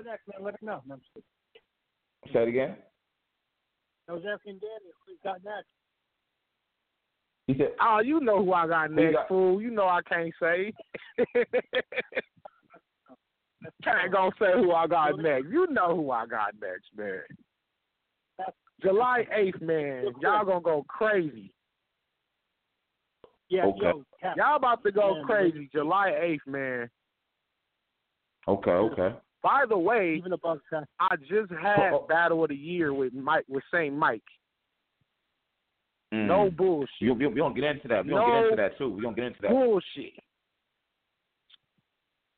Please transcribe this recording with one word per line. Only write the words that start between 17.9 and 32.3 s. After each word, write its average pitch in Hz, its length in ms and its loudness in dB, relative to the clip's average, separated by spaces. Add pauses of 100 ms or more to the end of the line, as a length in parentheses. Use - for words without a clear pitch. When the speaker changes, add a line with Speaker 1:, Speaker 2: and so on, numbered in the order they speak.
Speaker 1:
That's 185 140 -8 (300)
Speaker 3:
July 233 520 2
eighth, 196 260 0
man. 147 440 -2
Speaker 1:
Good 131 180 -6
Speaker 3:
Y'all 208 220 2
Speaker 1:
question. - 20 -2
Speaker 3:
gonna 180 140 0
go 156 280 0
crazy. 165 640 -2 (2000)
Speaker 1:
Yeah, 185 180 2
Speaker 2:
Okay. 196 140 0
Speaker 1:
yo, 175 240 0 (160)
Cap. 180 160 -6
Speaker 3:
Y'all 262 200 4
about 240 280 2
to 208 80 0
go 196 240 2
Speaker 1:
Man, 151 80 -8
Speaker 3:
crazy. 160 480 0
July 170 480 0
eighth, 165 260 -2
man. 131 420 -6 (1600)
Speaker 2:
Okay, 98 240 2
okay. 95 440 2 (280)
Speaker 3:
By 247 260 4
the 214 100 0
way, 180 380 2
Speaker 1:
Even 180 160 -6
above 165 280 -4 (100)
Cap. 151 140 -6 (160)
Speaker 3:
I 185 160 0
just 175 340 -2
had 190 420 2
Speaker 2:
Oh, 143 100 2
oh. - 60 -14
Speaker 3:
Battle 165 360 4